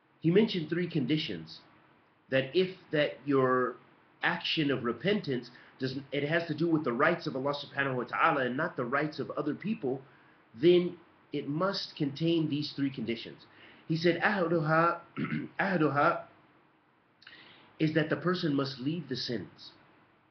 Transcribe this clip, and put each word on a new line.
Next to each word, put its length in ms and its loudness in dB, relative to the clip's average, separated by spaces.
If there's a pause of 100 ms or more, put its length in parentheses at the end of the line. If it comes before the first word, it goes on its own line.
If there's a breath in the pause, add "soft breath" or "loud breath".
(220)
He 80 2
mentioned 400 2
three 160 0
conditions, 720 -2 (720)
that 240 0
if 220 2 (160)
that 340 0
your 480 2 (480)
action 480 0
of 140 -2
repentance 680 -2 (300 loud breath)
doesn't, 320 -4
it 100 -2
has 240 0
to 80 -2
do 140 0
with 160 2
the 80 0
rights 340 2
of 80 -6
Allah 200 -2
Subhanahu 420 -4
wa 80 -2
Ta'ala 420 2
and 100 -2
not 200 -2
the 80 -2
rights 340 0
of 140 -4
other 220 -2
people, 460 -4 (540 loud breath)
then 420 6 (360)
it 160 -4
must 480 -2
contain 520 0
these 240 -2
three 160 -2
conditions. 580 -8 (420 loud breath)
He 80 0
said, 260 2
"أحدها، 800 2 (180)
<clears throat> 300 -4 (120)
أحدها 600 2 (1600 loud breath)
is 140 2
that 140 2
the 80 0
person 380 -2
must 240 -2
leave 300 -4
the 80 -4
sins. 560 -8 (580)